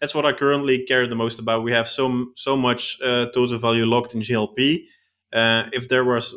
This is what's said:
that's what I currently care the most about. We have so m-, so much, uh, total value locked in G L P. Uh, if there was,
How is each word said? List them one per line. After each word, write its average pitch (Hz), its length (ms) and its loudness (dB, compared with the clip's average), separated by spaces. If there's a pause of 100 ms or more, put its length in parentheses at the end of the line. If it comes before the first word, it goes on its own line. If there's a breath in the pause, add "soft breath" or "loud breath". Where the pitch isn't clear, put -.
that's 143 140 -4
what 151 100 0
I 139 80 4
currently 139 520 2
care 127 220 2
the 117 80 -4
most 113 220 -2
about. 113 260 -2
We 117 80 -2
have 113 160 2
so 131 200 -2
m-, 123 280 -2
so 135 220 -2
much, 123 460 -2
uh, 120 240 0
total 120 320 0
value 117 260 2
locked 117 300 0
in 110 80 -4
G 117 100 -4
L 107 140 0
P. 143 400 -2 (440 soft breath)
Uh, 113 400 2
if 123 160 -6
there 127 160 2
was, 120 340 0